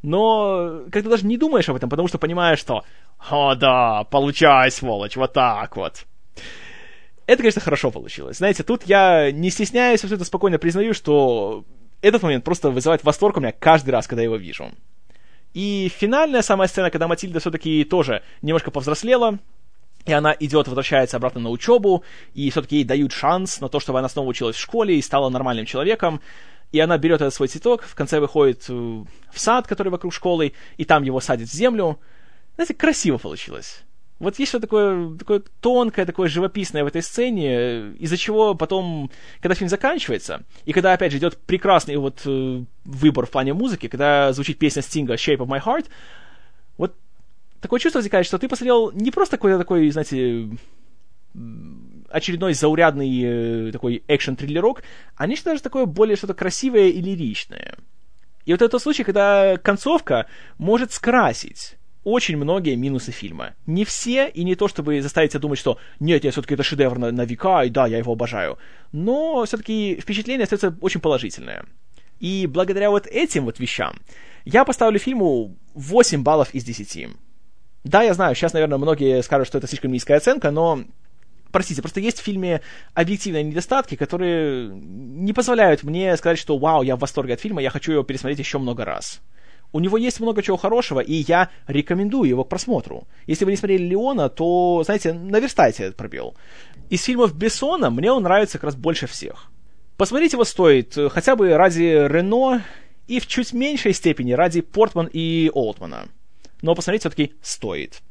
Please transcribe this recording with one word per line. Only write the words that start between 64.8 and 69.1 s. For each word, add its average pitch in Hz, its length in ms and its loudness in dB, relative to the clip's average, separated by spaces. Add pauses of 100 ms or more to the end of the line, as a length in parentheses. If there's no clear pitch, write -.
заставить 147 300 2
себя 143 80 -4
думать, 143 180 -2
что 117 200 0 (220)
«нет, 147 240 2
нет, 131 80 2
всё-таки 143 220 -4
это 139 80 -2
шедевр 135 360 2
на, 120 140 -2
на 123 120 0
века, 139 400 2
и 123 60 0
да, 127 160 2
я 113 120 0
его 117 140 -2
обожаю». 107 460 -4 (340)
Но 254 520 0